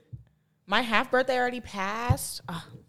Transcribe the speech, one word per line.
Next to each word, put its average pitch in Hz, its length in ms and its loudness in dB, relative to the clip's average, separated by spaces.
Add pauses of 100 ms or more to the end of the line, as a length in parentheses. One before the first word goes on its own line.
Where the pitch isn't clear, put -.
(680)
My 214 160 2
half 226 280 2
birthday 254 280 4
already 247 220 0
passed. 220 880 -2
Ah, 170 180 -8 (220)